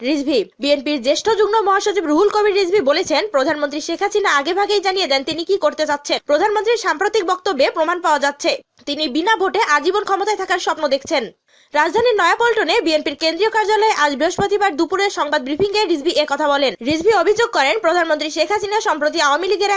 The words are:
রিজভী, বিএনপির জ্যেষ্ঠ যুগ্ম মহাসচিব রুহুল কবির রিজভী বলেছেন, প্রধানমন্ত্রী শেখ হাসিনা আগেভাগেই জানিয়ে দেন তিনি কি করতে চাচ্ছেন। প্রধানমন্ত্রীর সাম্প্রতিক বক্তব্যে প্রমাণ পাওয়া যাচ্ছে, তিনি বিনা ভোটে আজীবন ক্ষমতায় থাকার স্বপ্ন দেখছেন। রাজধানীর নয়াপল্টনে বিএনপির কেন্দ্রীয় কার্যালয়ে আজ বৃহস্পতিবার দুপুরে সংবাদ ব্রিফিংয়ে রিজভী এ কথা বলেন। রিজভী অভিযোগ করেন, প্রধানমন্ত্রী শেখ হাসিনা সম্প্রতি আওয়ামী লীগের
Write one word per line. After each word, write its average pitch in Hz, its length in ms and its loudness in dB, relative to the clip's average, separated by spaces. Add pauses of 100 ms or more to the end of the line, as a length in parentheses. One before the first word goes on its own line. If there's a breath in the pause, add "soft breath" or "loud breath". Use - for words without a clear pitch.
রিজভী, 277 320 0 (220)
বিএনপির 285 440 0
জ্যেষ্ঠ 311 220 0 (120)
যুগ্ম 415 160 2 (120)
মহাসচিব 392 440 0
রুহুল 381 240 4
কবির 415 240 2
রিজভী 392 300 2
বলেছেন, 311 320 0 (120)
প্রধানমন্ত্রী 294 540 0
শেখ 339 160 -4
হাসিনা 403 260 0 (100)
আগেভাগেই 370 460 0
জানিয়ে 381 260 0
দেন 269 180 0
তিনি 330 200 -6
কি 392 60 2 (100)
করতে 294 240 0
চাচ্ছেন। 285 280 -2 (120)
প্রধানমন্ত্রীর 415 560 2
সাম্প্রতিক 392 460 0
বক্তব্যে 359 340 0 (120)
প্রমাণ 339 280 0
পাওয়া 302 200 2
যাচ্ছে, 285 260 -2 (360)
তিনি 285 160 -4 (120)
বিনা 359 260 2
ভোটে 381 200 0 (160)
আজীবন 370 320 0
ক্ষমতায় 392 320 -2
থাকার 359 240 -2
স্বপ্ন 311 180 -2 (100)
দেখছেন। 277 320 -2 (480 soft breath)
রাজধানীর 392 480 2
নয়াপল্টনে 427 540 2 (100)
বিএনপির 302 360 0
কেন্দ্রীয় 330 340 0
কার্যালয়ে 427 480 2
আজ 294 160 2
বৃহস্পতিবার 392 600 0
দুপুরে 370 260 0 (120)
সংবাদ 302 300 -2
ব্রিফিংয়ে 392 440 0
রিজভী 311 300 -2
এ 302 100 0
কথা 294 220 0
বলেন। 277 180 0 (160)
রিজভী 330 340 2
অভিযোগ 427 360 2
করেন, 285 180 2 (100)
প্রধানমন্ত্রী 320 500 0
শেখ 330 180 0
হাসিনা 415 240 -2 (100)
সম্প্রতি 302 400 0
আওয়ামী 302 240 0
লীগের 403 260 0